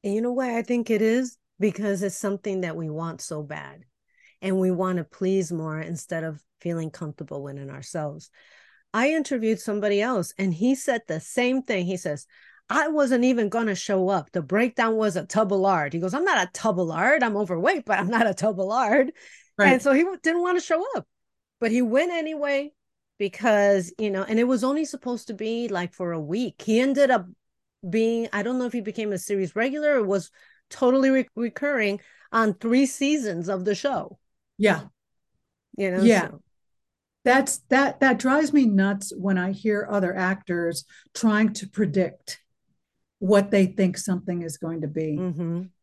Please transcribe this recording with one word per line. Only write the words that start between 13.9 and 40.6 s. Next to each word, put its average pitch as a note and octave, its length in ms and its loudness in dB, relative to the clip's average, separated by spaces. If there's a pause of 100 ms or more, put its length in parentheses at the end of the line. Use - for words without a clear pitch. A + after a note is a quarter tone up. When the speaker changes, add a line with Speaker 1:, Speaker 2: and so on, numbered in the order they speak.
Speaker 1:
up. G3 240 -2
The F#3 100 -2
breakdown A3+ 540 0
was G#3+ 220 0
a E3 80 -4
tub G#3 260 0
of G3 80 2
lard." F3 320 2
He E3+ 80 -4
goes, F#3 140 -4
"I'm D4+ 100 -2
not B3+ 240 2
a - 60 -16
tub G#3 260 -2
of F3 80 0
lard. G#3+ 360 2
I'm A3 120 0
overweight, G3+ 480 0
but G3 160 0
I'm F#3 100 -2
not A#3 180 2
a G3 60 0
tub G3 260 -2
of F#3+ 60 0
lard." B3 460 2 (460)
Speaker 2:
Right. G#3 160 6
Speaker 1:
And B3+ 80 2
so C#4 120 4
he D4+ 100 6
w-, F#4 200 -4
didn't E4+ 180 0
wanna F4+ 200 0
show E4+ 240 -2 (100)
up, - 120 -8 (520)
but A3+ 120 0
he B3 100 2
went C4 300 2
anyway D4 600 -4 (460)
because, G3+ 800 2
you G#3+ 120 -2
know, G3 140 -2
and A3 160 0
it A#3+ 60 4
was B3 180 2
only C#4+ 220 0
supposed B3 420 -8
to A3 60 -10
be, A3 340 -4
like, F3+ 260 -4
for F3 200 -6
a E3 60 -6
week. F#3 420 -6
He A3+ 180 2
ended C4+ 320 2
up F#3+ 160 2 (600)
being, A3+ 420 0
I G#3 120 -4
don't B3+ 160 -2
know B3 60 -2
if A#3+ 80 -6
he A#3+ 80 -4
became G#3 300 -6
a F#3+ 60 -2
series F#3+ 380 -4
regular C#4+ 440 0
or G#3+ 40 2
was G3 280 -2 (380)
totally C4+ 400 4
re-, C4 260 2
recurring A3+ 640 -2 (320)
on A3 220 2
three A#3+ 320 2
seasons A#3 640 -2
of F#3 160 -4
the G3+ 100 2
show. - 440 -6 (380)
Speaker 2:
Yeah. G3 260 2 (920)
Speaker 1:
You F#3+ 140 0
know, F#3 120 2
Speaker 2:
Yeah. G#3 260 6
Speaker 1:
so. - 120 -18 (840)
Speaker 2:
That's, C4+ 320 4 (120)
that, C4+ 300 2
that C4+ 200 4
drives D4 340 2
me C#4 120 6
nuts G3 500 2
when F#3+ 220 0
I F#3 140 -2
hear G#3 380 -2
other F#3+ 260 0
actors F3+ 680 -2 (280)